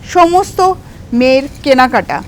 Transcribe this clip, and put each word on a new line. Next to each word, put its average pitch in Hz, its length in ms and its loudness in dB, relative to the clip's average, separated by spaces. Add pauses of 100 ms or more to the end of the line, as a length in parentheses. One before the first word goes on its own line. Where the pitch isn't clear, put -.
(160)
সমস্ত 349 420 0 (600)
মেয়ের 262 260 2 (200)
কেনাকাটা। 247 640 0